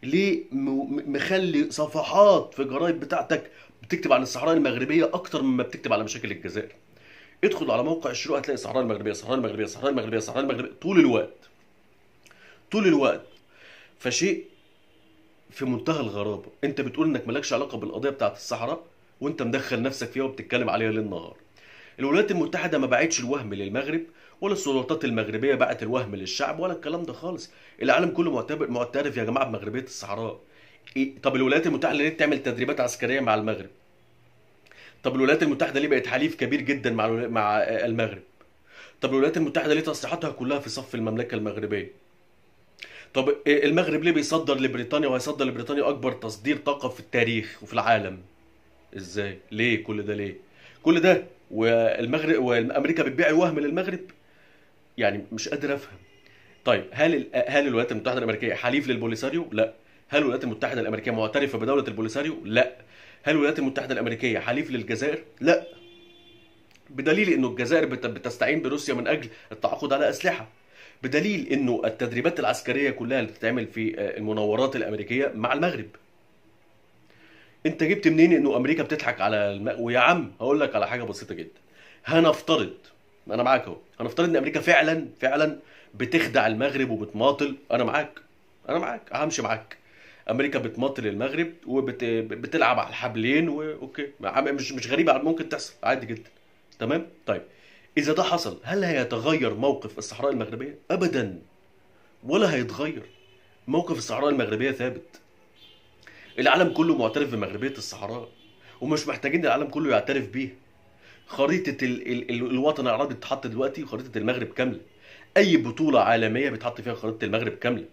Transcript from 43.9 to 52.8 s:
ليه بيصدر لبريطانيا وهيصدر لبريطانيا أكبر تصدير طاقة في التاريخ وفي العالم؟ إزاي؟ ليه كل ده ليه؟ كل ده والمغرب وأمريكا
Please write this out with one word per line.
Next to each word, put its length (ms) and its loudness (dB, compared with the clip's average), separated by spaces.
ليه 80 4
بيصدر 480 0
لبريطانيا 480 0
وهيصدر 380 0
لبريطانيا 440 -2
أكبر 220 -2
تصدير 460 -4
طاقة 320 -4
في 100 -12
التاريخ 640 -2
وفي 100 -16
العالم؟ 440 2
إزاي؟ 400 -6
ليه 320 0
كل 200 -6
ده 100 -4
ليه؟ 220 -6
كل 160 6
ده 240 6
والمغرب 920 2
وأمريكا 600 2